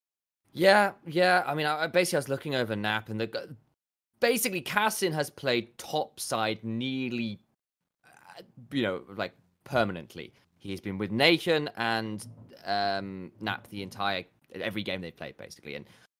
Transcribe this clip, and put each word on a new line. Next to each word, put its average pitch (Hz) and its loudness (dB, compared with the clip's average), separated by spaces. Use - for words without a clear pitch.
Yeah, 196 6
yeah. 180 4
I 143 -2
mean, 151 0
I, 151 0
I - 0
basically, 175 2
I 147 4
was 127 -4
looking 139 -4
over 117 0
Nap, 107 -2
and 110 -2
the 113 0
g-, 113 -6
basically, 233 2
Kassin 202 2
has 151 0
played 120 0
top - -4
side 110 -2
nearly, 120 -4
uh, 90 -20
you 135 0
know, 92 -2
like, 98 -4
permanently. 90 -2
He's 98 -8
been 95 -6
with 101 -4
Nation 151 4
and, 110 -4
um, 98 -2
Nap 107 -4
the 104 -8
entire, 98 -2
every 104 -4
game 95 -4
they've 85 -12
played, 67 -12
basically. - -14
And 73 -12